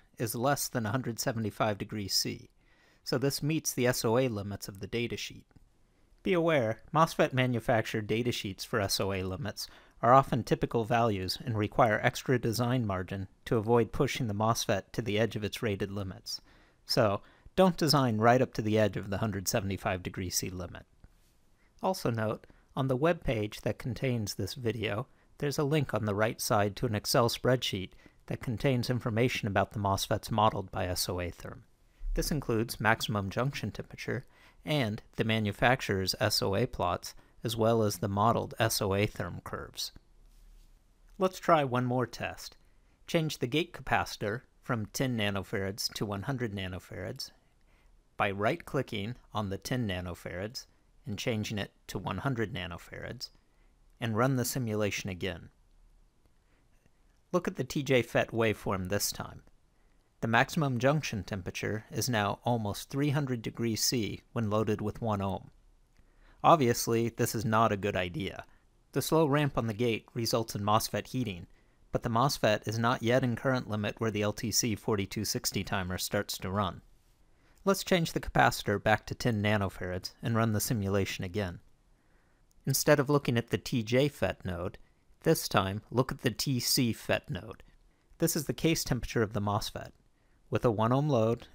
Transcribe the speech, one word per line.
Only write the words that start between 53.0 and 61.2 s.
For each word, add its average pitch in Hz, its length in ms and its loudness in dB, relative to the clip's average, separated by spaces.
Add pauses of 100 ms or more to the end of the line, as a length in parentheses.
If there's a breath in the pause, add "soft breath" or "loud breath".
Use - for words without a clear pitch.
and 113 140 -2
run 127 220 2
the 120 80 0
simulation 107 640 -2
again. 90 400 -6 (1800)
Look 175 160 0
at - 80 -10
the 139 60 -4
T 143 200 -4
J 131 180 4
fet - 300 0
waveform 104 580 0
this - 220 0
time. - 300 -12 (800)
The 131 60 0
maximum 127 520 2
junction 131 440 2